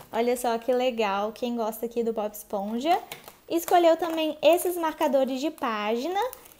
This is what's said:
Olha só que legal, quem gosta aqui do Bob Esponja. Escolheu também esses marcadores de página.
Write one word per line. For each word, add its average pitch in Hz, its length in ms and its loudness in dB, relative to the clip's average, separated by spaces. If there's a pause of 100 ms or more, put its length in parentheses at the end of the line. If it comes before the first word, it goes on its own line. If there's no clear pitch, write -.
(140)
Olha 240 240 0
só 240 220 -2
que 254 120 -2
legal, 220 600 0
quem 240 240 -4
gosta 226 320 -4
aqui 233 160 -2
do 226 100 -2
Bob 214 180 -4
Esponja. 233 720 -2 (460)
Escolheu 339 480 4
também 320 460 -2
esses 349 340 4
marcadores 277 640 0
de 311 120 -2
página. 240 680 -2 (400)